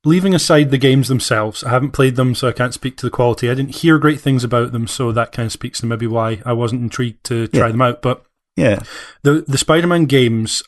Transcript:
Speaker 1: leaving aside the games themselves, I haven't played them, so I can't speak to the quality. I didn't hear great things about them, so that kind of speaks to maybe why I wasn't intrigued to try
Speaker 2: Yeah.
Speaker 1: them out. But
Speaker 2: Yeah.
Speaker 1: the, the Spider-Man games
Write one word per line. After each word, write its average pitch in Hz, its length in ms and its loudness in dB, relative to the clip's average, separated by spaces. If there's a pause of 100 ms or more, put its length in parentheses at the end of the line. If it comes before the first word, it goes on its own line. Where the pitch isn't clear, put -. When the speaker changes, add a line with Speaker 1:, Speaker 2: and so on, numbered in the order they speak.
Speaker 1:
leaving 180 320 2
aside 151 340 4
the 135 80 2
games 131 300 4
themselves, 110 560 -2
I 120 80 -6
haven't 127 200 0
played 131 260 0
them, 127 180 0
so 127 120 -4
I 117 40 0
can't 123 220 -4
speak - 240 -10
to - 80 -10
the 120 40 -2
quality. 120 400 0
I 127 60 0
didn't 135 220 -6
hear 160 200 4
great 151 220 0
things 131 240 0
about 120 300 -2
them, 117 140 -4
so 120 260 -4
that 117 180 -2
kind 117 160 -6
of 104 60 -6
speaks - 260 -10
to 117 80 -6
maybe 113 200 -4
why 110 380 -2
I 120 80 -2
wasn't 120 300 -2
intrigued 117 420 -6
to 117 220 -4
try 120 200 0
Speaker 2:
Yeah. 113 40 -2
Speaker 1:
them 117 100 0
out. 123 220 0
But 123 200 -2 (320)
Speaker 2:
Yeah. 110 280 2 (400)
Speaker 1:
the, 151 240 4
the 139 100 0
Spider-Man 170 480 2
games 120 640 2